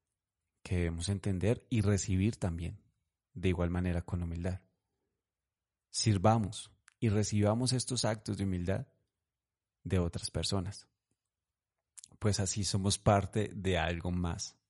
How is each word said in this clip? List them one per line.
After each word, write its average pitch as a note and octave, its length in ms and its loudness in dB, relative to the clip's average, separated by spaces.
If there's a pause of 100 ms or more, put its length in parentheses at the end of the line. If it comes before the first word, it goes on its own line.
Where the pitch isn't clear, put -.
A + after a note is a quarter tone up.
(640)
que - 140 -2
debemos E2+ 320 0
entender G2 640 0
y A#2 100 2
recibir G2+ 560 2
también, E2+ 420 -4 (560)
de F2+ 140 -2
igual F2 200 2
manera F2 340 0
con F2 200 -4
humildad. F2 380 -4 (1300)
Sirvamos G#2+ 800 2 (300)
y A#2 80 2
recibamos G#2+ 640 2
estos B2 320 -2
actos G#2+ 340 -2
de G2 60 -2
humildad F#2 420 -2 (960)
de F#2 160 0
otras E2+ 320 -2
personas. F#2 560 -4 (1300)
Pues G2+ 180 2
así G#2 240 -2
somos G2 340 0
parte G2+ 560 2
de F#2 240 0
algo E2+ 360 -2
más, F2+ 440 -4 (140)